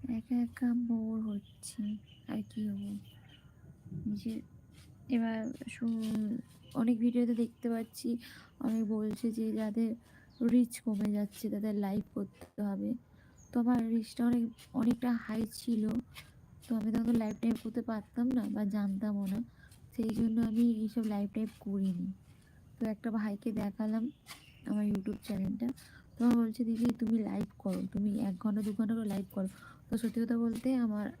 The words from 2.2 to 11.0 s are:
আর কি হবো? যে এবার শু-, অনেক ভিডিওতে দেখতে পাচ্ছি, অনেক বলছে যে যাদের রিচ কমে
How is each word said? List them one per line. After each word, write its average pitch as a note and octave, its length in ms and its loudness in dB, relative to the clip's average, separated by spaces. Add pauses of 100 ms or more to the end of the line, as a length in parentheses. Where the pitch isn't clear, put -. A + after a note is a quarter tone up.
আর A3 220 -2
কি A3 180 -6
হবো? G3+ 240 -4 (1160)
যে G#3 260 -4 (760)
এবার A3+ 300 2 (280)
শু-, A3 720 -2 (340)
অনেক A#3 240 4
ভিডিওতে A#3+ 360 2
দেখতে A#3 360 -2
পাচ্ছি, A3+ 400 -4 (500)
অনেক A3 280 2
বলছে G#3+ 440 0
যে A3+ 220 -2
যাদের A3 360 0 (500)
রিচ A#3 400 4
কমে G#3 320 0